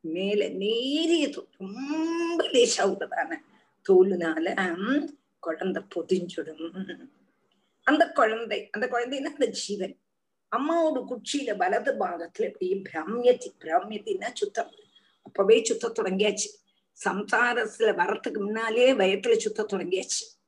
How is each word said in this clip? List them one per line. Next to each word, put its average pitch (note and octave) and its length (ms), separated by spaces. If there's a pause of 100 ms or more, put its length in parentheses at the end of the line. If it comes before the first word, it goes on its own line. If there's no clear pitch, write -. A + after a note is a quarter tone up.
மேல G3 420
நேரிய C4+ 800
தோல், - 180 (100)
ரொம்ப D#4+ 840
லேசா - 340
உள்ளதான - 580 (540)
தோலுனால, F3 880
ம், B3+ 320 (300)
குழந்தை E3+ 440 (120)
பொதிஞ்சிடும். E3+ 1120 (760)
அந்த D4+ 260
குழந்தை, A3 600
அந்த A3+ 180
குழந்தைன்னா B3 360
அந்த C#4 220
ஜீவன் G3 540 (580)
அம்மாவோட D#4 500
குச்சியில A#3+ 480
வலது G3 380
பாகத்துல F3 540
அப்படியே F#3+ 340 (120)
பிராமியத்தி, A#3+ 540 (120)
பிராமியத்தின்னா G3+ 760
சுத்தம். - 380 (520)
அப்பவே G#3 400
சுத்த A3 400
தொடங்கியாச்சு. G3 600 (460)
சம்சாரத்துல A3+ 840
வர்றதுக்கு G#3 460
முன்னாலே A3+ 520
வயத்துல G3 440
சுத்த G#3+ 360
தொடங்கியாச்சு. - 760